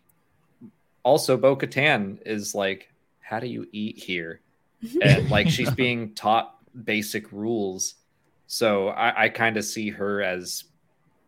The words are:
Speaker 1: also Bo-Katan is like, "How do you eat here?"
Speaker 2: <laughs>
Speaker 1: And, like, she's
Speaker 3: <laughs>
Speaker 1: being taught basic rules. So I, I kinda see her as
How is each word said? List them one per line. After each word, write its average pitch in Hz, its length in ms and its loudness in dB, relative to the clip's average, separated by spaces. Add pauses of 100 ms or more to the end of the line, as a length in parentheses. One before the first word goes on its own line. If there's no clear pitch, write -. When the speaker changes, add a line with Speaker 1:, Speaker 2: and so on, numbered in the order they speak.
(1040)
Speaker 1:
also 135 340 4
Bo-Katan 135 880 2
is 107 300 -6
like, 98 360 -2 (300)
"How - 180 -8
do 127 80 -6
you 117 240 -10
eat 107 260 -8
here?" 82 440 -8 (400)
Speaker 2:
<laughs> 247 200 -4
Speaker 1:
And, - 280 6
like, 110 180 4
she's 135 240 2
Speaker 3:
<laughs> 127 140 0
Speaker 1:
being 117 300 -2
taught - 400 0 (280)
basic 107 480 -4
rules. 101 640 -4 (520)
So 101 420 0
I, 113 360 2
I 113 40 2
kinda 113 340 0
see 107 280 -6
her 101 320 -4
as 90 420 -6 (640)